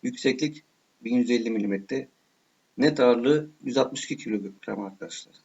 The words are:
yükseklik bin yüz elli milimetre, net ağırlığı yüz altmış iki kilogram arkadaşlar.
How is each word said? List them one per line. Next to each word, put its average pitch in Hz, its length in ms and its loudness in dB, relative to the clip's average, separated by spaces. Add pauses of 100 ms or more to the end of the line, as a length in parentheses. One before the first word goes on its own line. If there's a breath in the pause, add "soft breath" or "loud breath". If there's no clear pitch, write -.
yükseklik 139 600 -2 (380)
bin 117 160 -2
yüz 120 140 2
elli 117 200 2
milimetre, 101 580 -4 (720)
net 151 220 2
ağırlığı 127 500 4 (140)
yüz 127 120 -2
altmış 131 280 0
iki 143 120 -6
kilogram 101 640 -6
arkadaşlar. - 540 -12 (100)